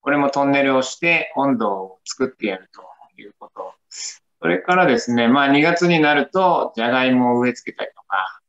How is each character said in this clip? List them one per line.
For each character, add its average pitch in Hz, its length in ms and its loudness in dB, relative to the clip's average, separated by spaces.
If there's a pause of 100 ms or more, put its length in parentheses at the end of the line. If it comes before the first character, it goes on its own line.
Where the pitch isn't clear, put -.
こ - 80 -6
れ 143 80 2
も 143 140 2
ト 143 160 0
ン 139 60 2
ネ 139 100 2
ル 135 120 2
を 131 60 4
し - 160 -6
て 170 400 -2
温 135 220 0
度 107 120 0
を 95 360 -8
作 - 180 -4
っ 123 40 -4
て - 180 -8
や 95 100 -4
る - 160 -20
と - 80 -20 (400)
い - 60 -20
う 208 120 -20
こ - 160 -20
と。 - 200 -14 (640)
そ 160 80 -4
れ 175 100 0
か - 160 -2
ら 185 120 4
で 233 140 2
す - 120 -6
ね、 117 160 2
ま 139 140 4
あ、 139 60 2
二 143 120 4
月 170 260 2
に 170 140 2
な 147 140 4
る 139 160 -2
と、 180 460 0
じ 110 60 -4
ゃ 120 80 0
が 127 140 0
い 131 80 2
も 123 240 2
を 120 40 0
植 123 100 0
え - 20 -6
付 - 200 -12
け - 40 -18
た 110 80 -8
り - 100 -12
と - 140 -20
か 95 400 -6